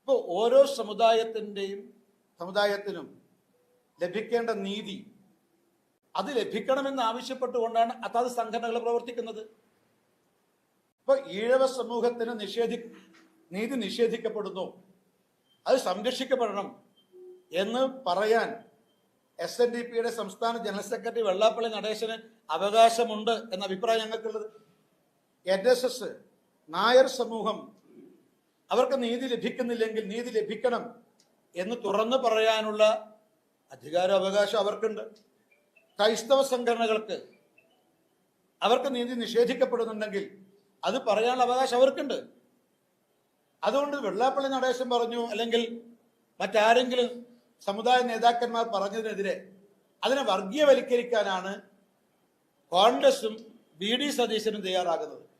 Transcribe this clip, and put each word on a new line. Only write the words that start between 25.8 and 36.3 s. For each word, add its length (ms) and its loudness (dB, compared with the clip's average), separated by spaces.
എസ്, 240 -4
നായർ 380 6
സമൂഹം 680 -6
അവർക്ക് 320 2
നീതി 320 -2
ലഭിക്കുന്നില്ലെങ്കിൽ 720 -2
നീതി 220 -6
ലഭിക്കണം 720 -2
എന്ന് 280 -4
തുറന്നു 320 0
പറയാനുള്ള 640 2
അധികാര 380 0
അവകാശം 480 2
അവർക്കുണ്ട്. 460 -2
ക്രൈസ്തവ 440 2